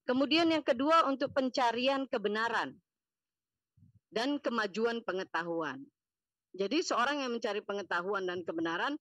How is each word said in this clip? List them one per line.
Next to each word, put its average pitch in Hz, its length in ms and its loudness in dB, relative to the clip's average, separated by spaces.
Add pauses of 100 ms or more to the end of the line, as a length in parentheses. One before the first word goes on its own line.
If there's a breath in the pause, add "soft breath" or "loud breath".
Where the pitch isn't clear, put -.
Kemudian 285 480 4
yang 302 100 2
kedua 294 460 4
untuk 269 240 -2
pencarian 262 760 0
kebenaran 208 720 -2 (1400)
dan 269 240 0
kemajuan 226 640 0
pengetahuan. 165 800 -4 (720)
Jadi 196 260 0
seorang 269 460 0
yang 240 80 -2
mencari 214 260 -2
pengetahuan 196 680 -4
dan 180 180 -6
kebenaran 170 540 -2